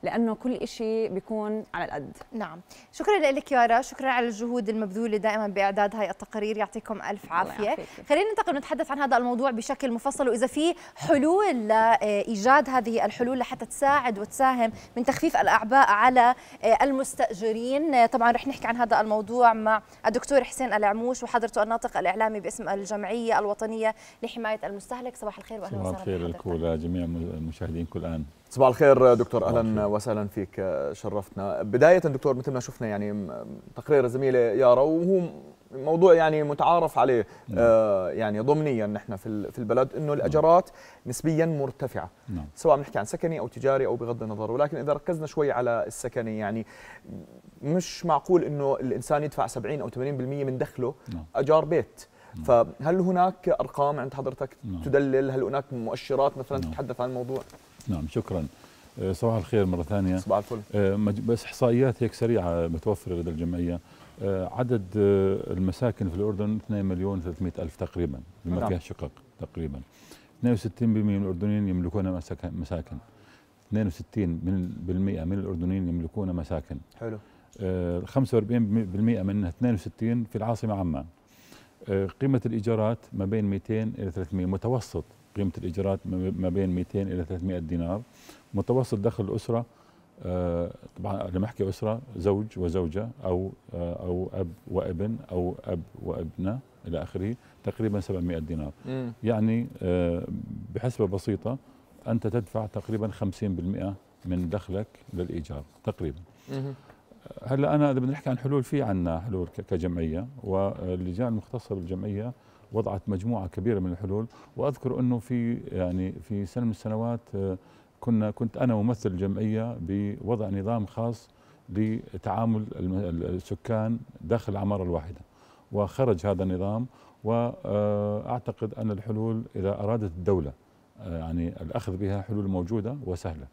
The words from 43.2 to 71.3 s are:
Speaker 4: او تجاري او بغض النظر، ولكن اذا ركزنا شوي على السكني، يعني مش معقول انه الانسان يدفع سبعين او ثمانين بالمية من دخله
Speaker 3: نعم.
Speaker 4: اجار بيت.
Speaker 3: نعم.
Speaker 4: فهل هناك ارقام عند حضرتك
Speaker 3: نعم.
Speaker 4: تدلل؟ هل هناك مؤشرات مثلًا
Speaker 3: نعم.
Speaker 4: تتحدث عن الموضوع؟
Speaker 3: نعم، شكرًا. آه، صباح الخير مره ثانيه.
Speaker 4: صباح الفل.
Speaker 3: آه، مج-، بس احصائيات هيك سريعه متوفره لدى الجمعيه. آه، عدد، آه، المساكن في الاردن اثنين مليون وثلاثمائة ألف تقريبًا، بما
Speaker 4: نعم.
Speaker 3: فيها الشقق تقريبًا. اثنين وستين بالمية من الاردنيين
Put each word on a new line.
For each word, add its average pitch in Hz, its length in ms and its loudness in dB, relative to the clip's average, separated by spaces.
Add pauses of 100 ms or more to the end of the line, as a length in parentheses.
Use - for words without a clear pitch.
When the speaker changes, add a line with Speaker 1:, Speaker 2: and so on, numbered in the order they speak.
Speaker 4:
او 123 80 -6
تجاري 135 380 0
او 104 100 0
بغض 117 280 -4
النظر، 107 280 -4
ولكن 143 260 0
اذا 143 160 0
ركزنا 156 340 -4
شوي 147 240 0
على 120 360 0
السكني، 113 500 -6
يعني 107 280 -2 (960)
مش 170 440 -2
معقول 165 380 4
انه 139 360 0
الانسان 127 440 0
يدفع 143 240 -2
سبعين 131 340 -4
او 104 80 -6
ثمانين 135 280 -4
بالمية 135 260 -4
من 131 140 -4
دخله 127 360 -4 (200)
Speaker 3:
نعم. 80 120 -8 (100)
Speaker 4:
اجار 151 300 6
بيت. 151 400 -2 (300)
Speaker 3:
نعم. 80 80 -10
Speaker 4:
فهل 135 560 4
هناك 180 500 2
ارقام 143 500 0
عند 131 140 -6
حضرتك 131 500 -6
Speaker 3:
نعم. 92 180 -8
Speaker 4:
تدلل؟ 135 500 2
هل 131 120 0
هناك 135 280 -2
مؤشرات 131 640 -2
مثلًا 135 220 -6
Speaker 3:
نعم. - 120 -4
Speaker 4:
تتحدث 123 300 -6
عن 127 80 -2
الموضوع؟ 127 320 -6 (460)
Speaker 3:
نعم، 76 200 -2
شكرًا. 85 400 -4 (540)
آه، 95 100 0
صباح 113 240 0
الخير 104 300 2
مره 90 180 0
ثانيه. 92 340 0
Speaker 4:
صباح 98 200 0
الفل. 107 220 -4 (160)
Speaker 3:
آه، 98 200 4
مج-، 104 260 0
بس 113 240 0
احصائيات 123 580 2
هيك 110 100 -2
سريعه 87 540 0
متوفره 90 460 -2
لدى 85 160 -4
الجمعيه. 85 500 -2 (440)
آه، 95 300 -2
عدد، 120 300 0 (140)
آه، 98 560 4
المساكن 95 560 0
في 82 60 -6
الاردن 104 400 -2 (100)
اثنين 101 200 -2
مليون 95 340 -2
وثلاثمائة 85 400 -4
ألف 82 160 -6
تقريبًا، 82 440 -4 (260)
بما 87 140 -2
Speaker 4:
نعم. 110 80 -2
Speaker 3:
فيها 92 100 0
الشقق - 340 -10 (280)
تقريبًا. 78 420 -8 (580)
اثنين 120 140 2
وستين 113 400 0
بالمية 104 240 2
من 101 60 0
الاردنيين 101 440 0